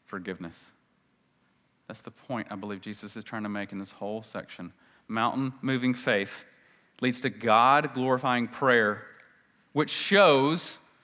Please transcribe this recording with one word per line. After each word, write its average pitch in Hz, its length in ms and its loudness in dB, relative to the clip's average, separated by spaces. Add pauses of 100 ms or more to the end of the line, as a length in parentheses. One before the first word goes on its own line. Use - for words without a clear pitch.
forgiveness. 90 500 -12 (1300)
That's 110 120 -16
the 117 100 -16
point - 400 -10
I 104 60 -10
believe 98 240 -10
Jesus 104 360 -14
is 107 60 -12
trying 110 200 -10
to 107 80 -6
make 101 200 -6
in 98 80 -10
this 95 120 -12
whole 107 320 -10
section. - 500 -14 (360)
Mountain 120 520 -2
moving 127 320 0
faith 104 540 -2 (560)
leads 123 180 -2
to 127 100 -2
God 131 640 4
glorifying 127 560 0
prayer, 110 560 2 (680)
which 147 160 0
shows 165 880 4 (260)